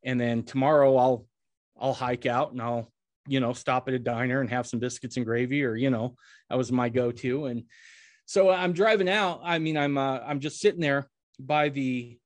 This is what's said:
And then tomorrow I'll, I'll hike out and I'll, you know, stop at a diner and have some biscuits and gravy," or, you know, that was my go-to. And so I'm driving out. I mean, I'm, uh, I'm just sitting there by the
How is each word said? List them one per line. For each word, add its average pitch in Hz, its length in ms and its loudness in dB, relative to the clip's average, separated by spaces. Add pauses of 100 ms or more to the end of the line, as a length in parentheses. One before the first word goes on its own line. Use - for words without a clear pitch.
And 127 160 -2
then 120 240 0
tomorrow 135 540 4
I'll, 127 300 2 (520)
I'll 131 140 -2
hike 123 320 -4
out 127 280 0
and 123 100 -6
I'll, 117 280 -4 (380)
you 135 120 0
know, 120 120 0
stop 127 360 -2
at 131 60 -2
a 127 40 0
diner 123 420 -2
and 123 80 -2
have 123 180 -4
some 120 140 -4
biscuits 123 380 -6
and 120 80 -2
gravy," 123 380 0
or, 113 120 -2
you 131 140 0
know, 123 260 -2 (320)
that - 80 -4
was 123 160 0
my 123 160 2
go-to. 123 560 -2
And 120 200 -6 (600)
so 190 240 4
I'm 180 240 2
driving 196 380 4
out. 185 340 0
I 170 140 0
mean, 160 180 -2
I'm, 143 220 0
uh, 135 280 -2
I'm 143 140 -4
just 143 200 -8
sitting 196 200 2
there 139 300 0 (280)
by 147 300 0
the 127 580 -4